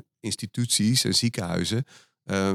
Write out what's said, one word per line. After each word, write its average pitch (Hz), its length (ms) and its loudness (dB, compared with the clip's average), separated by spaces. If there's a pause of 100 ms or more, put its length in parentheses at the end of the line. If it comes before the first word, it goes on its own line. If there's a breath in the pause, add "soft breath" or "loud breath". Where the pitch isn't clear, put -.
(200)
instituties 113 840 0
en 101 100 0
ziekenhuizen, 95 680 0 (400 loud breath)
eh, 98 300 0